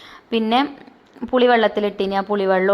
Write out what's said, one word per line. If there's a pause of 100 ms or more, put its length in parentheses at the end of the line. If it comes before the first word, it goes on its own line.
(340)
പിന്നെ (720)
പുളി
വെള്ളത്തിലിട്ടിനി,
ആ
പുളിവെള്ളം